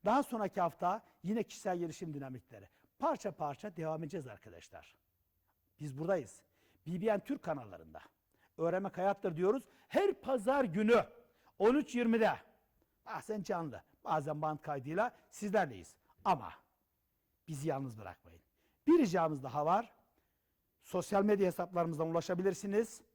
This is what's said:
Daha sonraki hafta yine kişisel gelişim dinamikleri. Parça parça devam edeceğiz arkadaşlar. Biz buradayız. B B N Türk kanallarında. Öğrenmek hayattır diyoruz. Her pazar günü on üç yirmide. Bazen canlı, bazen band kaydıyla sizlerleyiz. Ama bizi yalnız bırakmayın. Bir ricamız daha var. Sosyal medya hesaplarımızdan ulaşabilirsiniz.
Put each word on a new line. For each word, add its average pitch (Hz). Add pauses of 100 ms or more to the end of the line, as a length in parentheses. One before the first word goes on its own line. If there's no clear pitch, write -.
Daha 247
sonraki 208
hafta 180 (180)
yine 208
kişisel 185
gelişim 165
dinamikleri. 127 (300)
Parça 269
parça 156
devam 160
edeceğiz 147
arkadaşlar. 95 (840)
Biz 139
buradayız. 160 (440)
B 170
B 220
N 208
Türk -
kanallarında. 92 (580)
Öğrenmek 180
hayattır 190
diyoruz. 202 (260)
Her 392
pazar 262
günü 214 (520)
on 220
üç 294
yirmide. 226 (720)
Bazen 208
canlı, 160 (220)
bazen 151
band 156
kaydıyla 156 (160)
sizlerleyiz. 175 (280)
Ama 131 (960)
bizi 151
yalnız 135
bırakmayın. 87 (440)
Bir 330
ricamız 165
daha 143
var. 208 (880)
Sosyal 196
medya 202
hesaplarımızdan 170
ulaşabilirsiniz. 190 (120)